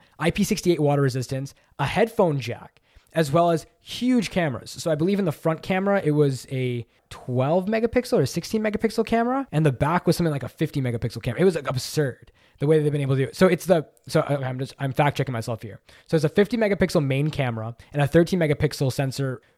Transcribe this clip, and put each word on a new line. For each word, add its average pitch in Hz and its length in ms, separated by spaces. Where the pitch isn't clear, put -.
I 151 120
P 196 140
sixty-eight 170 360
water 143 220
resistance, 135 520
a 143 60
headphone 175 560
jack, - 400
as 156 200
well 170 180
as 165 160
huge 240 500
cameras. 151 400
So - 200
I 156 40
believe 180 240
in 202 60
the 156 80
front 160 300
camera, 196 420
it 147 80
was 143 380
a 123 360
twelve 139 580
megapixel 226 520
or 139 80
sixteen 214 360
megapixel 214 420
camera, 240 460
and 156 160
the 139 60
back 151 340
was 165 100
something 170 140
like 135 140
a 113 40
fifty 151 320
megapixel 120 420
camera. 120 180
It 175 40
was, 185 120
like, 139 120
absurd - 640
the 143 60
way 156 100
that 151 80
they've 147 80
been 143 80
able 135 160
to 135 80
do 123 40
it. - 80
So 190 100
it's 180 180
the, 165 240
so, 160 140
okay, 143 240
I'm 127 140
just, 135 200
I'm 139 140
fact 147 240
checking 135 160
myself 113 300
here. - 180
So - 80
it's 151 100
a 156 40
fifty 208 280
megapixel 196 480
main 135 260
camera 117 440
and 147 80
a 143 60
thirteen 170 320
megapixel 147 540
sensor 131 500